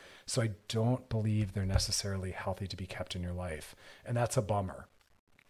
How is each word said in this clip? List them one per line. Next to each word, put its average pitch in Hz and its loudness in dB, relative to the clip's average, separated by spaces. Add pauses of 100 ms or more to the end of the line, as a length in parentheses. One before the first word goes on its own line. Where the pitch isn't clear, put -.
(260)
So - 2
I 110 0 (160)
don't 117 2
believe 107 2
they're 98 0
necessarily 98 0
healthy - -4
to 90 -8
be 95 -4
kept - -6
in 90 -4
your 87 -2
life. 87 -6 (300)
And 120 -2
that's 120 2
a 127 4
bummer. 98 0 (640)